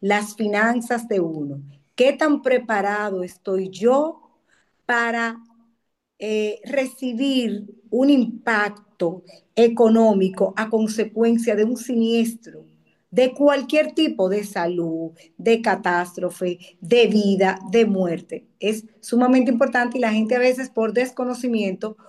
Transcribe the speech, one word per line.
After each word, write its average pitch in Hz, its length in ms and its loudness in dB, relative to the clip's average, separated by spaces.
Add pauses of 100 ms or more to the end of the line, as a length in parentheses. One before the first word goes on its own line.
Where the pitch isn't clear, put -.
las 208 360 -2
finanzas 226 720 -2
de 196 120 0
uno, 151 420 -6 (320)
¿qué 262 180 4
tan 294 300 0
preparado 208 800 -2
estoy 190 480 -6
yo 254 680 -2 (460)
para 233 540 -2 (800)
eh, 214 460 -4
recibir 254 1040 -2 (240)
un 262 200 4
impacto 208 1120 -2 (320)
económico 220 1040 4
a 220 140 -4
consecuencia 226 840 0
de 214 80 2
un 233 120 -2
siniestro, 226 880 -2 (460)
de 254 220 2
cualquier 285 600 2
tipo 226 340 0
de 202 160 -2
salud, 170 680 -4 (260)
de 226 240 2
catástrofe, 180 960 -2 (220)
de 233 260 4
vida, 196 520 2 (120)
de 226 160 4
muerte. 185 600 -4 (140)
Es 214 240 -4 (160)
sumamente 247 500 2
importante 247 480 0
y - 20 -2
la 226 120 0
gente 220 240 0
a - 40 0
veces 254 300 0
por 220 220 -2
desconocimiento 233 1040 -4 (120)